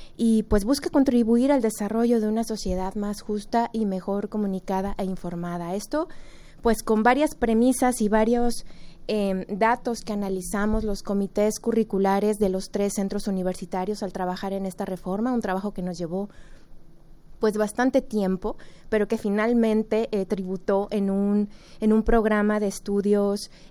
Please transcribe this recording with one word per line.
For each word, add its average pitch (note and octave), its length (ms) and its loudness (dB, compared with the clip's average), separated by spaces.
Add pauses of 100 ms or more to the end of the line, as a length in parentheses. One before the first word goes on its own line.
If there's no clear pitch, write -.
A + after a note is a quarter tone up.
(200)
y, A3+ 220 4
pues, G#3 220 2
busca C#4 260 0
contribuir B3 640 4
al C4+ 100 2
desarrollo A3+ 580 0
de G#3+ 60 0
una A3 160 0
sociedad F#3+ 540 -4
más G3+ 240 -4
justa A#3 520 -2
y A3 140 0
mejor G3 420 -2
comunicada F#3+ 720 -2
e G3+ 60 -2
informada. F3 720 -6
Esto, D4 320 -4 (520)
pues, A3 220 2
con A3 220 2
varias C#4 320 4
premisas B3 640 2
y G#3+ 80 2
varios, A#3 580 2 (400)
em, G3 420 0
datos A3+ 520 0
que - 120 -6
analizamos G3+ 720 0
los G#3 220 -2
comités G#3 560 0
curriculares G#3 800 2
de G#3 100 4
los F#3+ 240 -4
tres G3+ 220 0
centros G3 340 -2
universitarios F#3 760 -4
al F#3 100 -6
trabajar F#3 400 -4
en G3 140 -4
esta F#3+ 180 -6
reforma, G3 480 -4
un A#3+ 80 0
trabajo F#3+ 320 -4
que F3+ 100 -8
nos F3+ 140 -6
llevó, F3 320 -6 (1120)
pues, G#3+ 180 2
bastante B3 460 2
tiempo, G3+ 540 -2 (320)
pero G#3 180 2
que A3+ 100 -2
finalmente, A3 920 2
eh, F#3+ 160 -2
tributó G3 640 -2
en G3 180 0
un, G3+ 400 2 (300)
en G#3+ 140 4
un A3 100 6
programa G#3+ 560 4
de G#3 80 0
estudios, G3+ 840 0 (180)